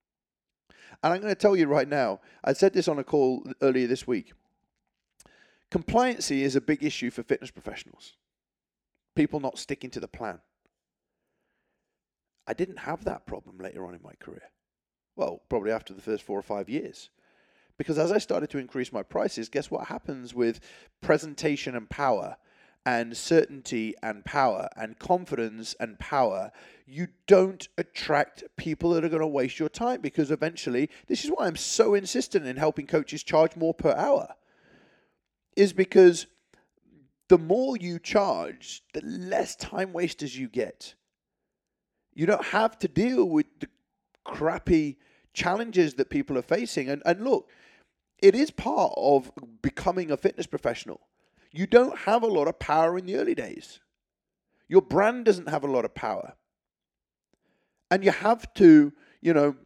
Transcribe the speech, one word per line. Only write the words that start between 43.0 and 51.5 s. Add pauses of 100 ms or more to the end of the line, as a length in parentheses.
with (120)
the (540)
crappy (340)
challenges
that
people
are
facing.
And,
and
look, (720)
it
is
part
of (300)
becoming
a
fitness
professional. (520)